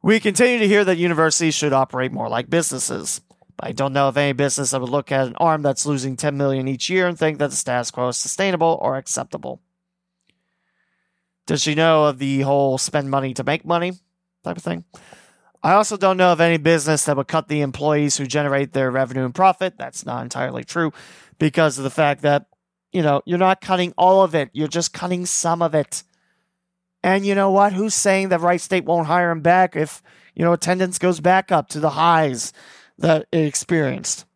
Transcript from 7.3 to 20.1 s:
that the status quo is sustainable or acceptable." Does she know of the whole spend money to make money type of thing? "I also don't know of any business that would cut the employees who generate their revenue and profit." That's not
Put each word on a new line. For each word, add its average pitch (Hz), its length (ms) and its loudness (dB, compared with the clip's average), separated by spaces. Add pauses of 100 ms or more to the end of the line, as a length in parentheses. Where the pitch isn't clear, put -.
that 147 120 -2
the - 60 -8
status 123 360 -4
quo 123 160 -2
is 120 80 -6
sustainable 170 680 0
or 135 140 -2
acceptable." 127 680 -10 (1800)
Does 151 160 -2
she 151 140 -2
know 160 300 4
of 135 120 0
the 135 220 0
whole 135 380 0
spend 139 340 -4
money 135 220 -2
to 127 100 -6
make 156 200 -2
money 170 280 -2 (500)
type 170 140 -8
of 175 60 -16
thing? 170 220 -8 (800)
"I 151 100 2
also 208 240 2
don't 190 200 2
know 180 160 6
of 160 80 2
any 170 160 4
business 151 480 2
that 147 120 0
would 135 120 -4
cut 160 200 -2
the 151 120 -2
employees 147 560 0
who 139 100 -4
generate 139 460 -2
their 131 180 0
revenue 131 340 -2
and 127 100 -6
profit." 185 440 2
That's 127 280 -14
not 123 160 -8